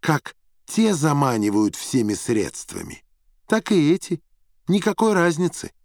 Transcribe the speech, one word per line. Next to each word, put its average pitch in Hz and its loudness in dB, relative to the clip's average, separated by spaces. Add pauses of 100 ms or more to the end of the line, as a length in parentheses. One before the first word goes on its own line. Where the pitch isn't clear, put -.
Как - -2 (320)
те 214 2
заманивают 120 2
всеми 107 -2
средствами, - -6 (420)
так 220 -2
и 160 4
эти. 180 -4 (480)
Никакой 208 2
разницы. 175 0 (120)